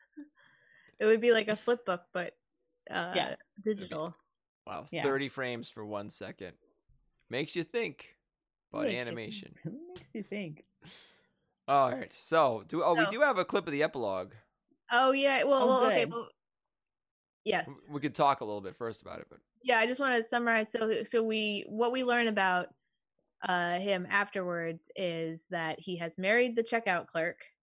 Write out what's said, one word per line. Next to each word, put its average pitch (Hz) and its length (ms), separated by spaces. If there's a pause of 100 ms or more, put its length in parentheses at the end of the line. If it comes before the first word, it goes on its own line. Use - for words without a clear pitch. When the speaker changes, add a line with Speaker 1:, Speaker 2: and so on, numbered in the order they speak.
(1000)
Speaker 1:
It 214 80
would 220 160
be 240 100
like 214 160
a 214 80
flip 240 300
book, 180 160 (100)
but, 175 220 (560)
uh, 175 260
Speaker 2:
Yeah. - 180 (300)
Speaker 1:
digital. 175 500 (520)
Speaker 3:
Wow, 95 260
Speaker 2:
Yeah. 165 100
Speaker 3:
thirty 139 280
frames 120 400
for 110 160
one 104 240
second. 92 420 (800)
Makes 139 260
you 170 80
think - 520 (540)
about - 120
Speaker 2:
Makes 214 100
you, 123 80
Speaker 3:
animation. 120 540 (100)
Speaker 2:
really 202 140 (180)
makes - 180
you 220 80
think. 185 440 (1000)
Speaker 3:
All 135 240
right, 262 220
so 131 560
do, 160 160
oh, 170 120
we 214 100
Speaker 1:
So 196 60
Speaker 3:
do 233 100
have 262 160
a 180 80
clip 165 200
of 165 60
the 143 100
epilogue. 101 500 (600)
Speaker 1:
Oh 262 200
yeah, 269 320
well, 269 180
Speaker 2:
Oh, 247 60
Speaker 1:
well, 254 180
okay, 202 180
Speaker 2:
good. 151 80
Speaker 1:
well, 233 160 (1160)
yes. 175 220
Speaker 3:
W-, 147 280
we 143 80
could 143 120
talk 139 280
a - 20
little 104 160
bit 92 160
first 113 240
about 85 200
it, - 100
but - 80 (240)
Speaker 1:
Yeah, 247 160
I 226 80
just 254 140
wanna 254 220
summarize. 226 480
So, 220 340
so 226 180
we, 214 460
what 233 240
we 262 120
learn 240 240
about, 190 380 (800)
uh, 175 300
him 185 320
afterwards 175 840
is 165 560
that 165 300
he 180 160
has 165 220
married 233 360
the 233 80
checkout 226 440
clerk. 165 320 (240)